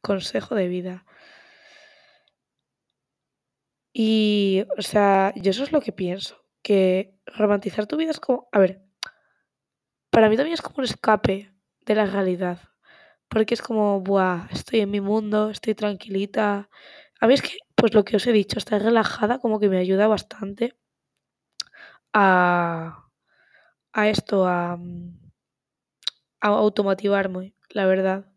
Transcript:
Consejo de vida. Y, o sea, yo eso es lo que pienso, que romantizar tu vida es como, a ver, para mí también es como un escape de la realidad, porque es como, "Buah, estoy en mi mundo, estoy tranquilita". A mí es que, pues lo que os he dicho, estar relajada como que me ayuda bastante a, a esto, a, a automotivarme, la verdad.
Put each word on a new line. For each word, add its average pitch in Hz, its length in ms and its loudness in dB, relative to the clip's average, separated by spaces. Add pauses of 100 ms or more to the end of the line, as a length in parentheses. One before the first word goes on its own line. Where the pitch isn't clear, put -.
Consejo 208 560 -6
de 185 120 0
vida. 180 360 -8 (3000)
Y, 208 720 2 (120)
o 208 60 -8
sea, 196 540 2
yo 190 140 -2
eso 214 120 -2
es 285 80 -6
lo 302 100 2
que 220 120 -8
pienso, 185 520 -8 (180)
que 190 540 2 (100)
romantizar 208 600 -2
tu 302 100 -6
vida 320 140 -2
es 302 100 -6
como, - 300 -4
a 214 80 2
ver, 190 260 2 (1300)
para 220 180 6
mí 214 80 2
también 311 180 -2
es 330 80 -6
como - 160 -12
un 269 60 -2
escape 202 680 -2 (300)
de 214 120 0
la 214 120 2
realidad, 185 520 -4 (720)
porque 220 260 0
es - 80 -10
como, 208 380 0
"Buah, 185 500 -2
estoy - 300 -2
en 202 100 -2
mi 202 100 -2
mundo, 214 500 -2
estoy 214 240 -4
tranquilita". 202 920 -4 (520)
A 226 60 2
mí 247 80 6
es 277 80 0
que, - 140 -10 (180)
pues - 200 2
lo 208 100 6
que - 120 -4
os 196 100 0
he 247 60 2
dicho, 208 260 2
estar 202 240 -2
relajada 226 560 0
como 220 220 -2
que 208 80 2
me 190 100 2
ayuda 190 300 2
bastante 208 680 -4 (1400)
a, 175 960 2 (840)
a 214 160 2
esto, 202 380 0
a, 175 320 -2 (1600)
a 214 80 2
automotivarme, 196 1040 0 (160)
la 196 160 0
verdad. 190 400 0 (100)